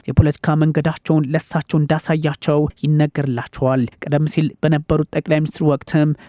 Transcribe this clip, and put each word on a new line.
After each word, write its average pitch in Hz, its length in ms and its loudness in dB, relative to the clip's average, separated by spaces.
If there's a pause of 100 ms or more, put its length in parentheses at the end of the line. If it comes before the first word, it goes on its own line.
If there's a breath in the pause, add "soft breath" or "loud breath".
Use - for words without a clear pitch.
የፖለቲካ 147 540 2
መንገዳቸውን 156 720 0
ለሳቸው 156 500 -2
እንዳሳያቸው 151 800 0 (400)
ይነገርላቸዋል። 131 800 -2 (180)
ቀደም 147 280 0
ሲል 160 200 -2 (100)
በነበሩት 156 520 0
ጠቅላይ 156 280 -2
ሚኒስትር 156 260 -4
ወቅትም 151 440 0 (200 loud breath)